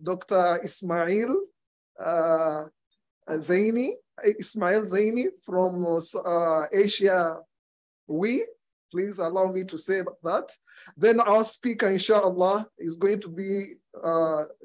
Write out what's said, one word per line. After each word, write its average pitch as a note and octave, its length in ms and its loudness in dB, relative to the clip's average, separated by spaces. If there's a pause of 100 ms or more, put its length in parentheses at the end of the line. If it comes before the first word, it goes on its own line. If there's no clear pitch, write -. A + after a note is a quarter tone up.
Doctor F3+ 600 0
Ismail, F#3+ 720 -2 (640)
uh, D#3+ 640 0 (680)
Zaini, G3 600 0 (340)
Ismail G#3+ 600 0
Zaini G#3+ 420 0 (200)
from, F3+ 400 0
uh, E3+ 840 0
Asia G3 680 2 (680)
We. A3+ 380 -2 (440)
Please G3 280 -6
allow F#3 340 0
me F#3 140 -4
to F3 120 -12
say F#3+ 240 -2 (220)
that. F3 280 -4 (440)
Then A3+ 240 4
our A3 240 4
speaker, A3 460 -2
inshallah, F#3+ 800 2 (100)
is E3 180 -8
going G3 260 0
to F#3 80 -12
be, G3 440 -6 (300)
uh, D#3+ 400 0 (200)